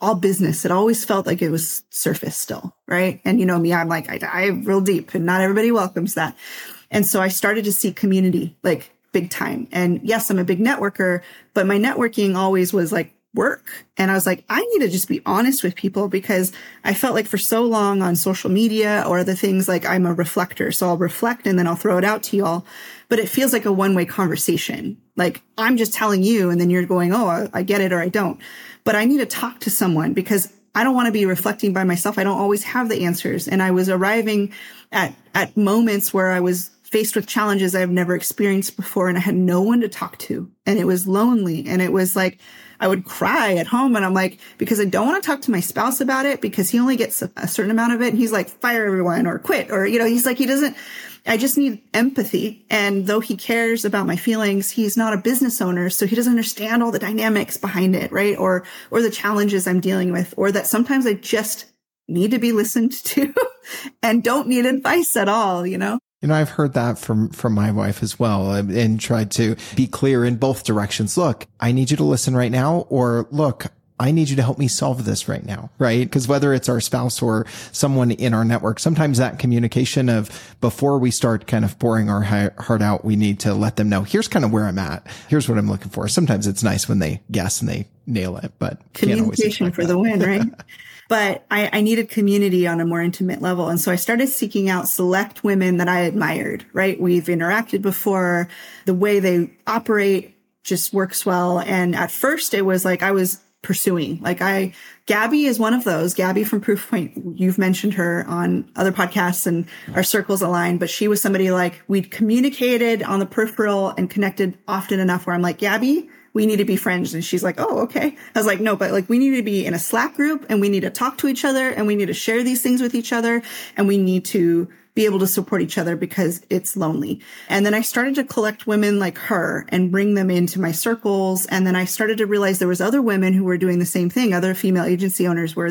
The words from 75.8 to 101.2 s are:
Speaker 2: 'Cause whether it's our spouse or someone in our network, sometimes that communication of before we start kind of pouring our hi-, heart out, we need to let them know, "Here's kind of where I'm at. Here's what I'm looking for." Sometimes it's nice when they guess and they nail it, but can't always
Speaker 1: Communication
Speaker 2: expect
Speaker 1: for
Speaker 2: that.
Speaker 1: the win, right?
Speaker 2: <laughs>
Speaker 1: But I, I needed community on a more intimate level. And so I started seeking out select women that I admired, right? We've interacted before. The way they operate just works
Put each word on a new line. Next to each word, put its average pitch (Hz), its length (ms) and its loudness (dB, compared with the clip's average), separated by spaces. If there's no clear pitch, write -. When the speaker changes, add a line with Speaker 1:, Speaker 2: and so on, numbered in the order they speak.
Speaker 2:
'Cause 127 160 0
whether 139 280 2
it's 127 160 0
our 120 100 2
spouse 123 400 -2
or 113 240 0
someone 131 380 2
in 117 220 0
our 113 100 2
network, 113 380 0
sometimes 151 380 2
that 127 200 0
communication 123 720 2
of 110 220 0
before 139 360 2
we 123 120 2
start 113 360 0
kind 110 160 2
of 101 160 -2
pouring 110 300 2
our 104 140 2
hi-, 101 340 0
heart 110 240 0
out, 104 240 0
we 107 120 2
need 101 240 2
to 107 120 0
let 107 240 0
them 107 140 2
know, 98 100 2
"Here's 196 280 0
kind 139 180 2
of 107 40 2
where 107 140 2
I'm 95 140 -2
at. 85 280 -6
Here's 147 180 2
what 117 120 2
I'm 104 100 2
looking 98 220 -4
for." - 180 -4
Sometimes 165 380 2
it's - 160 -2
nice - 260 0
when 104 120 2
they 78 200 -2
guess 95 300 -2
and 113 80 -2
they - 180 -4
nail 92 320 -4
it, - 200 -10
but - 220 -6
can't 208 260 2
always 220 160 0
Speaker 1:
Communication 208 300 0
Speaker 2:
expect 175 100 -2
Speaker 1:
for 175 60 -2
Speaker 2:
that. 170 60 0
Speaker 1:
the 175 100 2
win, 214 220 2
right? 202 280 2
Speaker 2:
<laughs> - 60 -14
Speaker 1:
But 214 420 0
I, 208 200 0
I 214 120 2
needed 220 260 2
community 202 580 2
on 170 140 0
a 165 60 0
more 170 160 0
intimate 175 400 -2
level. 175 260 -2
And 170 100 0
so 185 140 0
I 180 40 0
started 233 320 0
seeking 202 420 -2
out 180 180 -2
select 190 560 0
women 190 320 2
that 175 120 0
I 180 120 2
admired, 165 720 -2
right? 190 260 0
We've 175 260 2
interacted 196 580 -2
before. 185 680 0
The 185 80 2
way 202 260 2
they 175 300 2
operate 208 680 0
just - 320 -4
works 190 320 -2